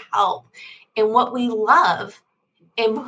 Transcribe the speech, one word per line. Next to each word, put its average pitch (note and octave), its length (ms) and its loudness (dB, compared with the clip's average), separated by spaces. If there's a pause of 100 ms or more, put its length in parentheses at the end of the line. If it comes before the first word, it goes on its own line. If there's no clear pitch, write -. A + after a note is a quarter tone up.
(120)
help, G3 340 -2 (500)
and G#3+ 140 2
what A#3+ 240 2
we B3 140 -2
love, G#3+ 720 0 (560)
and A3+ 300 -2